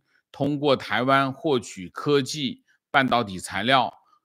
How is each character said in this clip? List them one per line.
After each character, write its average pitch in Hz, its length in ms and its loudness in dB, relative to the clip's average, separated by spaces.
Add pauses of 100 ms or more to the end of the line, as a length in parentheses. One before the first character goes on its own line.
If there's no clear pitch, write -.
(300)
通 143 300 -4
过 139 160 4
台 110 280 -4
湾 135 280 2
获 143 260 0
取 92 300 -8
科 143 340 0
技、 131 400 -6 (300)
半 135 160 4
导 120 160 2
体 92 160 -8
材 95 240 -6
料 123 300 2 (320)